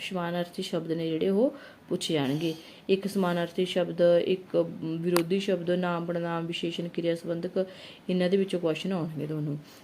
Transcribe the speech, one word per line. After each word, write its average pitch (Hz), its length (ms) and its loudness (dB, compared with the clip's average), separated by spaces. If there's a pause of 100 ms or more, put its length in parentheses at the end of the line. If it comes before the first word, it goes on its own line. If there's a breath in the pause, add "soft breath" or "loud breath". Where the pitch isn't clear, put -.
ਸਮਾਨਾਰਥੀ 175 640 -4
ਸ਼ਬਦ 165 300 -2
ਨੇ 165 180 0
ਜਿਹੜੇ 165 180 2
ਉਹ 226 260 4 (340 loud breath)
ਪੁੱਛੇ 175 260 -2
ਜਾਣਗੇ। 151 400 0 (340 loud breath)
ਇੱਕ 196 180 2
ਸਮਾਨਾਰਥੀ 175 580 0
ਸ਼ਬਦ, 175 360 0 (240)
ਇੱਕ 170 420 0 (140)
ਵਿਰੋਧੀ 170 600 0
ਸ਼ਬਦ, 180 300 0
ਨਾਮ 175 360 0
ਪੜਨਾਮ, 170 400 -2
ਵਿਸ਼ੇਸ਼ਣ, 170 420 -4
ਕਿਰਿਆ 170 260 0
ਸੰਬੰਧਕ, 170 520 -2 (440 loud breath)
ਇਹਨਾਂ 180 200 4
ਦੇ 196 60 4
ਵਿੱਚੋਂ 190 240 2
ਕੁਐਸਚਨ 170 320 0
ਆਉਣਗੇ 156 340 -4
ਤੁਹਾਨੂੰ। 151 320 -2 (240 loud breath)